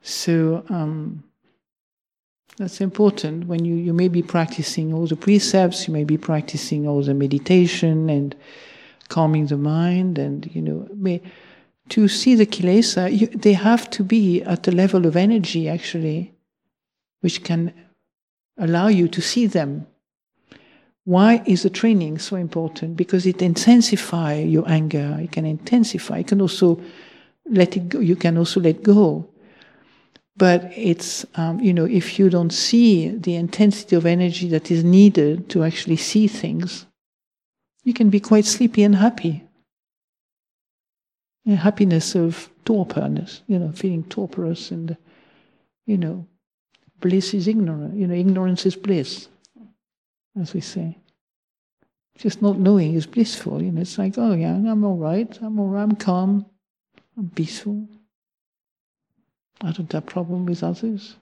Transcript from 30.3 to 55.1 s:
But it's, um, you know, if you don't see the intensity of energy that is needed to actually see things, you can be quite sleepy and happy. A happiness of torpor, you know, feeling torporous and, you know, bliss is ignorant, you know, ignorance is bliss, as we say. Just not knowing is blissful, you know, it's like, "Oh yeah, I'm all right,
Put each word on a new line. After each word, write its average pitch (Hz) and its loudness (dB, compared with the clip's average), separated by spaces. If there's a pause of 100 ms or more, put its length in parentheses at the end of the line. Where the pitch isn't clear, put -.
But 180 4
it's, 196 -4 (100)
um, 165 -4
you 202 2
know, 165 2
if 185 -2
you 196 6
don't 170 0
see 208 4
the 180 -6
intensity 196 0
of 165 2
energy 175 0
that 156 -2
is 165 2
needed 175 6
to 165 0
actually 165 -2
see 214 0
things, 170 -6 (960)
you 247 0
can 226 4
be 196 4
quite 214 4
sleepy 226 2
and 208 6
happy. 190 0 (2000)
A 202 4
happiness 175 2
of 170 -2 (140)
torpor, 170 -2 (380)
you 190 0
know, 165 -4
feeling 170 -6
torporous 170 -8
and, 165 -10 (920)
you 208 0
know, 170 -6 (720)
bliss 185 0
is 190 -2
ignorant, 165 -2
you 196 -4
know, 175 -4
ignorance 185 0
is 185 0
bliss, 180 -6 (1120)
as 170 -8
we 165 -6
say. 165 -10 (1200)
Just - -4
not 202 0
knowing 185 2
is 160 -4
blissful, - -4
you 180 -4
know, 165 -4
it's 180 -8
like, 196 -4
"Oh 233 0
yeah, 165 -2
I'm 208 0
all 190 -2
right, 175 -4